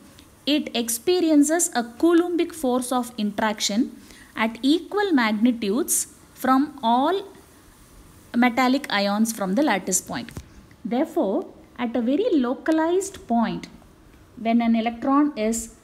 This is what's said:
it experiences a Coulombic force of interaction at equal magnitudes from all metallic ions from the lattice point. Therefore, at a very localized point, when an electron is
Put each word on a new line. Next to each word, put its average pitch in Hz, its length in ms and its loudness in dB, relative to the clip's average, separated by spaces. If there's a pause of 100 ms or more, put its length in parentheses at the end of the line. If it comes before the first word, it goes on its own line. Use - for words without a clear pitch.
(460)
it 285 300 0
experiences 311 960 2
a 240 120 0 (120)
Coulombic 339 560 2
force 254 380 -2
of 247 260 -2
interaction 214 760 -2 (400)
at 226 260 -2
equal 349 520 0
magnitudes 226 920 0 (260)
from 262 500 0
all 269 400 2 (1120)
metallic 247 540 2
ions 208 420 0
from 190 240 -2
the 277 80 2
lattice 196 380 0
point. - 280 -10 (540)
Therefore, 262 640 -2 (320)
at 233 160 -6
a 254 60 0
very 294 320 0
localized 320 960 0
point, 214 400 -2 (680)
when 226 240 2
an 233 140 2
electron 269 640 0
is 220 360 -2 (100)